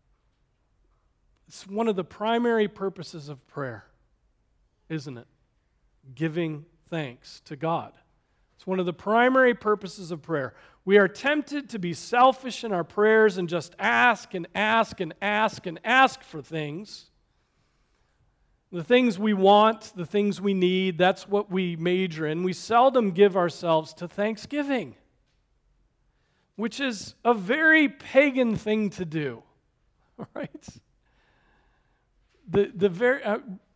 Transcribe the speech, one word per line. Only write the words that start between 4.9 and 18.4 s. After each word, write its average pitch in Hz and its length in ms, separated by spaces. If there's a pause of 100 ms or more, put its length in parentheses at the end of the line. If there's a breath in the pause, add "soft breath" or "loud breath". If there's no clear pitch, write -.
it? 120 100 (880)
Giving 156 500 (240)
thanks 143 520
to - 140
God. 160 380 (640)
It's - 100
one 185 140
of 180 80
the 175 60
primary 247 600
purposes 202 560
of 160 140
prayer. 143 320 (280 soft breath)
We 196 140
are 196 100
tempted 285 600
to 226 100
be 175 140
selfish 254 720
in 226 80
our 175 120
prayers 214 540
and 175 100
just 165 300
ask 233 560
and 175 220
ask 214 440
and 165 220
ask 208 460
and 165 160
ask 262 400
for - 180
things. 156 680 (1600)